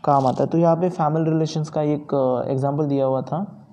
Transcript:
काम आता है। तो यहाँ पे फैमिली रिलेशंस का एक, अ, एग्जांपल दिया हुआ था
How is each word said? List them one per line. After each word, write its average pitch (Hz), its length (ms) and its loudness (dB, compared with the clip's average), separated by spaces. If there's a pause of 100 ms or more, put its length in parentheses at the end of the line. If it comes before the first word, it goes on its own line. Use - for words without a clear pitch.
काम 139 240 4
आता 127 160 0
है। 135 60 -2
तो 165 80 0
यहाँ 165 180 4
पे 175 140 0
फैमिली 160 420 0
रिलेशंस 156 380 -2
का 156 120 -4
एक, 147 340 -2
अ, 127 320 2
एग्जांपल 139 380 -2
दिया 139 200 0
हुआ 131 160 0
था 165 520 -8